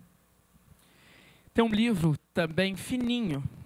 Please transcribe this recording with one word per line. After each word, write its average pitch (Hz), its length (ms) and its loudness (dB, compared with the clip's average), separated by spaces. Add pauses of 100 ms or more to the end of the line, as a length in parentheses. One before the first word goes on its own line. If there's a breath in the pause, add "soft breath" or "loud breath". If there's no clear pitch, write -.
(1500 loud breath)
Tem 226 100 4
um 226 80 0
livro 202 440 2 (160)
também 180 440 0
fininho, 233 640 -2 (240)